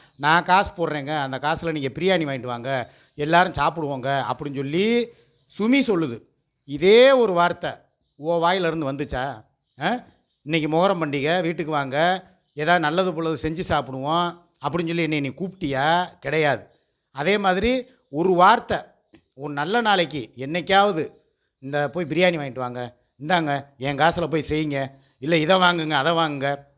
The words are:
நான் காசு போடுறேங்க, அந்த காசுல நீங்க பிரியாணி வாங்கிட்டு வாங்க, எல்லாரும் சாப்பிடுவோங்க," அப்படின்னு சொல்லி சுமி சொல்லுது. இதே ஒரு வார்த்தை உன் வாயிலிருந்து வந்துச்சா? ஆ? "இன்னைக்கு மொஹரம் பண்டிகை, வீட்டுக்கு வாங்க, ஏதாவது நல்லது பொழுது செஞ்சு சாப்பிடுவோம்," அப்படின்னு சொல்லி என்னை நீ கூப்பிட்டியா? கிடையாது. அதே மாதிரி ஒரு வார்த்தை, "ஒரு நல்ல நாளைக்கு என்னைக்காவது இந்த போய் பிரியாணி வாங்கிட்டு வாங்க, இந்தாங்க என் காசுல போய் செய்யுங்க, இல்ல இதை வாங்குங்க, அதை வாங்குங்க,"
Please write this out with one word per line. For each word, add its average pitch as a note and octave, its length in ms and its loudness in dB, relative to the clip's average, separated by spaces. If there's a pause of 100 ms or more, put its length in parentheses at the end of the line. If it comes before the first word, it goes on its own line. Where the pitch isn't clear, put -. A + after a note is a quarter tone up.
(180)
நான் D#3 260 2
காசு F#3+ 300 2
போடுறேங்க, D3+ 440 -4
அந்த C3 240 -4
காசுல D#3+ 300 -4
நீங்க C#3 280 -4
பிரியாணி F3 280 0
வாங்கிட்டு B2 260 -6
வாங்க, A#2+ 160 -8 (480)
எல்லாரும் D#3+ 440 2
சாப்பிடுவோங்க," C#3+ 480 -2 (160)
அப்படின்னு C3 300 -6
சொல்லி C#3+ 300 -2 (640)
சுமி A#3+ 360 2
சொல்லுது. E3 280 0 (540)
இதே G3+ 420 6
ஒரு A#3 220 4
வார்த்தை E3+ 360 0 (500)
உன் E3 200 -2
வாயிலிருந்து E3 520 0
வந்துச்சா? C#3 300 -6 (560)
ஆ? D3 120 -2 (560)
"இன்னைக்கு D3+ 240 0
மொஹரம் F3 320 2
பண்டிகை, D3+ 400 0
வீட்டுக்கு D#3+ 300 -4
வாங்க, C#3 260 -2 (600)
ஏதாவது E3 220 2
நல்லது E3+ 340 0
பொழுது D#3+ 280 -2
செஞ்சு D#3+ 260 -4
சாப்பிடுவோம்," D3 600 -2 (340)
அப்படின்னு E3 300 -2
சொல்லி E3+ 160 0
என்னை D3+ 120 -2
நீ C#3 100 -4
கூப்பிட்டியா? C#3+ 560 -4 (340)
கிடையாது. C#3+ 440 0 (520)
அதே E3+ 220 0
மாதிரி G3 340 2 (380)
ஒரு F3 240 0
வார்த்தை, F#3+ 440 4 (580)
"ஒரு D3 180 -10
நல்ல E3+ 280 -2
நாளைக்கு F3 400 0 (140)
என்னைக்காவது F3 720 0 (580)
இந்த C#3+ 260 -2
போய் F3 160 -6
பிரியாணி E3+ 320 2
வாங்கிட்டு C3 280 -8
வாங்க, B2 160 -8 (380)
இந்தாங்க D#3 320 0 (260)
என் C#3 200 -4
காசுல E3 300 2
போய் D3 220 -2
செய்யுங்க, D3+ 300 -2 (400)
இல்ல E3 180 0
இதை D#3 200 4
வாங்குங்க, F3 340 2
அதை D3 220 2
வாங்குங்க," D3 360 0 (280)